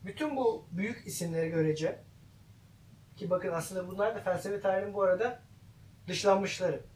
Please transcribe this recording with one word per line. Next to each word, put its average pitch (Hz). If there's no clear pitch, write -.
Bütün 269
bu 233
büyük 202
isimleri 165
görece, 156
ki 175
bakın 180
aslında 180
bunlar 202
da 202
felsefe 196
tarihinin 196
bu 202
arada 196
dışlanmışları. 185